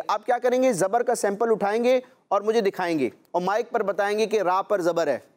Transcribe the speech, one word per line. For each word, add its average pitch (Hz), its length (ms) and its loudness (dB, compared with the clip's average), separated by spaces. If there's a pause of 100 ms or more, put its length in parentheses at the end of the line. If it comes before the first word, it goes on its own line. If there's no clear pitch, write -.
آپ 208 180 -4
کیا 240 120 2
کریں 247 260 0
گے؟ 262 100 4
زبر 190 300 0
کا 240 120 0
sample 214 360 0
اٹھائیں 208 320 0
گے 254 160 4 (280)
اور 202 140 0
مجھے 220 200 0
دکھائیں 180 380 -2
گے 123 100 0 (220)
اور 175 100 -2
mic 214 280 -2
پر 226 140 -2
بتائیں 202 360 -2
گے 220 60 0
کہ 208 160 0
را 185 200 2
پر 196 200 -2
زبر 165 260 0
ہے۔ 123 120 -2 (180)